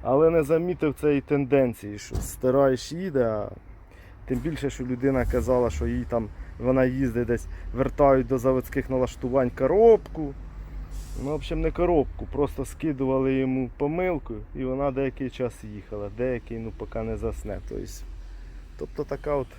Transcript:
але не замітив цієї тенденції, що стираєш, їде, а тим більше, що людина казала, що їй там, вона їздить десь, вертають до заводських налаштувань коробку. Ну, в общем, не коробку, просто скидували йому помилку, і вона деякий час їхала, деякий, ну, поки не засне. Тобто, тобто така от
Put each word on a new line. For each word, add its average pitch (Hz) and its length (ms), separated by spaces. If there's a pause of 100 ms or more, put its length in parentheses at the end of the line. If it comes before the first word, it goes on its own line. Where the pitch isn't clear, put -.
але 147 280
не 165 120
замітив 160 520
цієї 147 260
тенденції, 131 760
що - 180
стираєш, 131 760
їде, 156 320
а 107 240 (760)
тим 127 120
більше, 135 320
що 131 140
людина 127 420
казала, 123 440
що 120 160
їй 120 220
там, 113 200 (300)
вона 131 260
їздить 123 420
десь, 117 200 (280)
вертають 131 520
до 131 120
заводських 127 520
налаштувань 127 600
коробку. 160 840 (880)
Ну, 139 80
в 156 40
общем, 160 260
не 160 100
коробку, 170 600
просто 143 320
скидували 135 720
йому 131 420
помилку, 156 580 (200)
і 139 100
вона 135 260
деякий 131 400
час - 340
їхала, 104 520
деякий, 120 420
ну, 113 180
поки 113 260
не 110 140
засне. 104 520
Тобто, 98 180 (920)
тобто 101 260
така 147 300
от 131 120 (120)